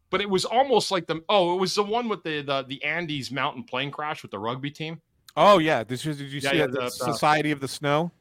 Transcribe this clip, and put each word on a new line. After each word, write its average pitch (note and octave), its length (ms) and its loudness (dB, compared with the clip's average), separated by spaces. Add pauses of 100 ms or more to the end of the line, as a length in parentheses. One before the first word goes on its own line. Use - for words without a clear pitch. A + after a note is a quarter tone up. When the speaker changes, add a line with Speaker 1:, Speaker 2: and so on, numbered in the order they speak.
(100)
Speaker 1:
but F#3 100 0
it G3+ 80 -4
was F#3 160 2
almost A#3+ 460 2
like F3+ 160 -2
the, D#3+ 220 -4
oh, F3+ 260 4
it F#3 60 0
was F#3+ 140 0
the G#3 80 2
one A3+ 260 -2
with G3 140 -4
the, D3+ 200 -4
the, C#3 260 -2
the C#3 160 -10
Andes D3+ 460 -4
mountain C3+ 340 -4
plane C3+ 260 -4
crash D3+ 320 -8
with A2+ 80 -16
the G#2 80 -8
rugby C3 320 -6
team. D#3+ 300 -10 (360)
Speaker 2:
Oh, F#3+ 220 8
yeah. D#3 260 2
Did B2 200 -6
you, D#3 100 -4
did C#3 160 -12
you C#3 100 -8
Speaker 1:
Yeah, C#3 100 0
Speaker 2:
see C#3 80 2
Speaker 1:
yeah, D3 60 4
Speaker 2:
it? - 80 -2
The - 80 -2
Speaker 1:
the, B2 40 -2
the B2 60 -4
Speaker 2:
Society D3+ 600 2
of C#3+ 80 -4
the C3+ 80 -4
Snow? D3+ 520 0